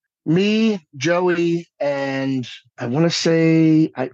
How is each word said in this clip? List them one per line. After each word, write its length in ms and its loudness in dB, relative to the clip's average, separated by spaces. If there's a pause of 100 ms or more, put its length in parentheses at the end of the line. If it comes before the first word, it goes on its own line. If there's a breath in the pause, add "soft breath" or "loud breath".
(240)
Me, 560 0 (160)
Joey, 720 0 (100)
and 680 -4 (300)
I 80 -8
wanna 240 0
say, 840 2
I, 180 -6